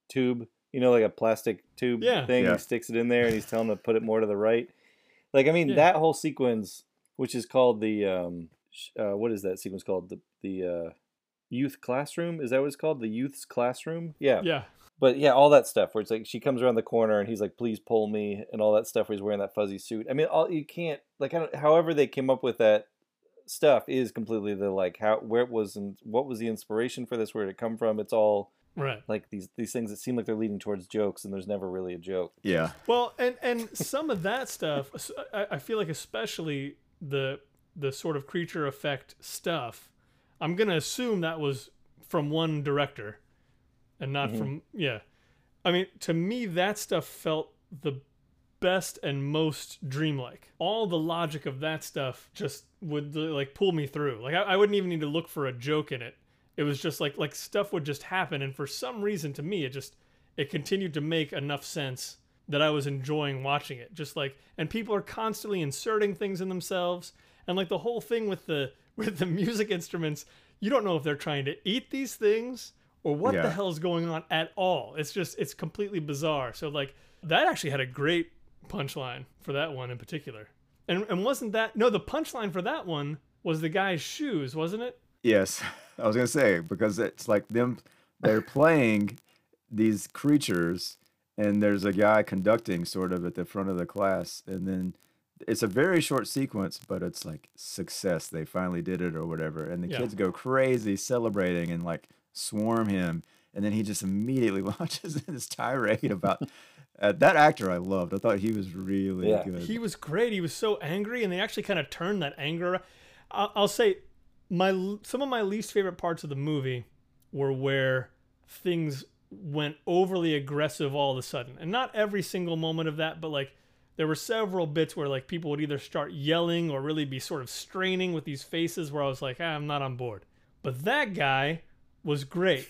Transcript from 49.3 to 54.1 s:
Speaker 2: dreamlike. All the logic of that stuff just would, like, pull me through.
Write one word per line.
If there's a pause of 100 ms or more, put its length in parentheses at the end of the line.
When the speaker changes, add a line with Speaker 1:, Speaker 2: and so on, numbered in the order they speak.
Speaker 2:
dreamlike. (100)
All
the
logic
of
that
stuff
just (180)
would,
like,
pull
me
through.